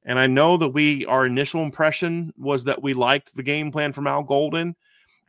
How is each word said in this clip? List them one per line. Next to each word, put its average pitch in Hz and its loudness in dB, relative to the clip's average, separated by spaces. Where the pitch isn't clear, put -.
And 123 -2
I 131 4
know 147 6
that 160 2
we, 147 0
our 131 2
initial 139 -2
impression 160 -2
was 139 -2
that 135 -2
we 135 -2
liked 127 0
the 131 -10
game 147 -4
plan 147 -4
from 143 -6
Al 143 -2
Golden. 151 -2